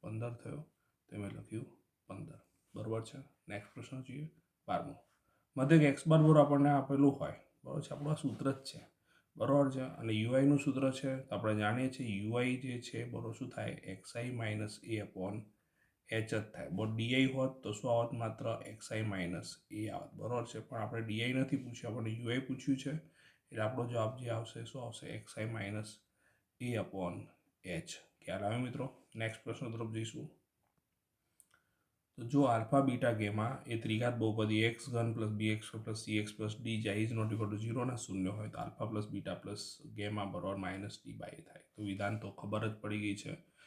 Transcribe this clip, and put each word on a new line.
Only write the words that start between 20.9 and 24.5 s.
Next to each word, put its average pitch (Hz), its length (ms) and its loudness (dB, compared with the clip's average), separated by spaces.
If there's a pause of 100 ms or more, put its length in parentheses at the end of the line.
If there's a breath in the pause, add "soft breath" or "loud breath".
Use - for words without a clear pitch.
ડી 113 220 -2
આઈ 127 100 0
નથી 131 240 2
પૂછ્યું, 117 380 -6
આપણે 113 160 -4
યુ 117 180 -4
આઈ 123 100 0
પૂછ્યું 135 380 -2
છે, - 140 -6
એટલે - 680 -10
આપણો 120 240 0
જવાબ 117 320 0
જે 120 120 -6
આવશે, 117 360 -6